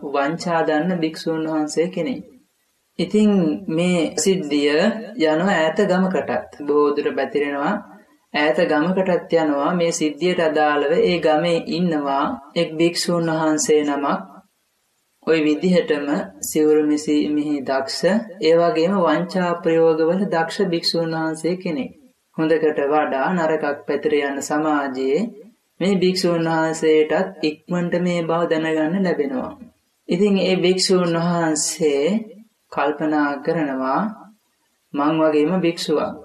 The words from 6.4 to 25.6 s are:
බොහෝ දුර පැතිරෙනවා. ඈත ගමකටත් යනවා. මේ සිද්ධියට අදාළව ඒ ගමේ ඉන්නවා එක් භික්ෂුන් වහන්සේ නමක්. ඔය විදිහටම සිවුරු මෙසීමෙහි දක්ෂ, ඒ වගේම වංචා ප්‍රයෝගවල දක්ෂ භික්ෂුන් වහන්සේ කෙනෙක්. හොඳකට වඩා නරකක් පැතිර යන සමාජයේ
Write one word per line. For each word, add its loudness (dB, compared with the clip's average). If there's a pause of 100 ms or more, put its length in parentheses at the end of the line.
බොහෝ 2
දුර -2
පැතිරෙනවා. -2 (600)
ඈත 0
ගමකටත් 0
යනවා. 2
මේ 0
සිද්ධියට -2
අදාළව 2
ඒ 2
ගමේ 2 (120)
ඉන්නවා 0 (280)
එක් -2
භික්ෂුන් 0
වහන්සේ 2
නමක්. -2 (1080)
ඔය 4
විදිහටම 2 (340)
සිවුරු 4
මෙසීමෙහි 0
දක්ෂ, -4 (380)
ඒ 4
වගේම 2
වංචා 0
ප්‍රයෝගවල 2
දක්ෂ -2 (100)
භික්ෂුන් -2
වහන්සේ -4
කෙනෙක්. -6 (460)
හොඳකට 2
වඩා 0
නරකක් 0
පැතිර -2
යන -2
සමාජයේ -2 (600)